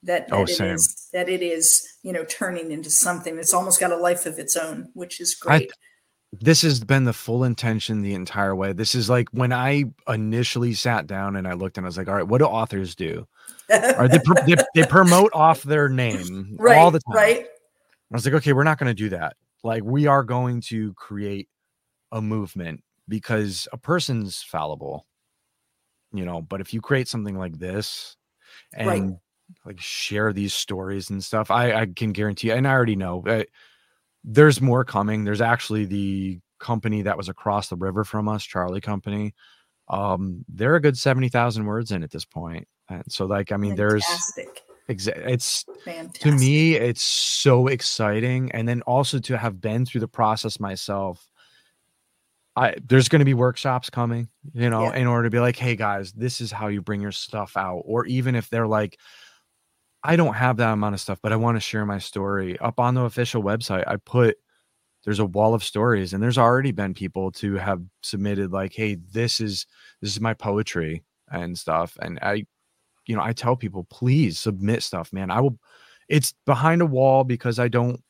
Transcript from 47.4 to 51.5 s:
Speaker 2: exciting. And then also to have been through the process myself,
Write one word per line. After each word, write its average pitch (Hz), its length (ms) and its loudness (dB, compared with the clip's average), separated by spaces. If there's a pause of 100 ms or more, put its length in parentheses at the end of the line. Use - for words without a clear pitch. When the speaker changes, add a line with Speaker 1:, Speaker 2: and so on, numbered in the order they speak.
Speaker 2:
exciting. 123 840 -2
And 113 140 -4
then 120 160 -2
also 131 360 0
to 123 180 -4
have 104 240 -4
been 113 240 -2
through 123 160 -6
the 110 60 -4
process 110 520 0
myself, 98 680 -6 (1300)